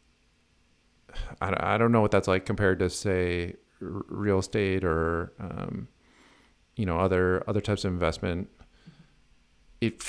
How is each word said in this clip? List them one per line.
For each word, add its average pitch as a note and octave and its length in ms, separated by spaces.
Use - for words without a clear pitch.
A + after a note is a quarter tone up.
I, G2 340
I G#2+ 40
don't A#2 140
know A#2 80
what G#2+ 100
that's G2 180
like F#2 180
compared F#2+ 340
to, F2+ 100
say, F2+ 640
r-, F#2+ 280
real G2 300
estate F#2+ 460
or, E2 540
um, - 500
you A2 100
know, E2+ 120
other, F#2 480
other G#2 140
types G2+ 240
of F#2+ 80
investment. F2 560
It, A2+ 280